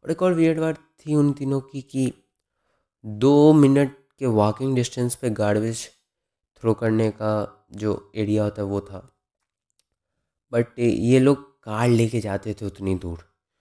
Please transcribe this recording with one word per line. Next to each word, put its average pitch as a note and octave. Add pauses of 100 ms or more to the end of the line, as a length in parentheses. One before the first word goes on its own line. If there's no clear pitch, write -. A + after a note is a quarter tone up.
और -
एक D#3+
और F#3
वियर्ड E3
बात D#3+
थी -
उन D3
तीनों C3+
की C3+
कि C3 (920)
दो C#3+
मिनट C#3 (220)
के C3+
वॉकिंग A2+
डिस्टेंस B2
पे B2+
गार्बेज G#2+ (680)
थ्रो A#2
करने A2
का G#2+
जो G#2
एरिया G#2+
होता G#2
है, G2+
वो G2+
था। G2 (1400)
But A#2+ (140)
ये A#2+
लोग C3+
कार A2
लेके A#2
जाते G#2
थे G#2
उतनी G2
दूर, E2+ (260)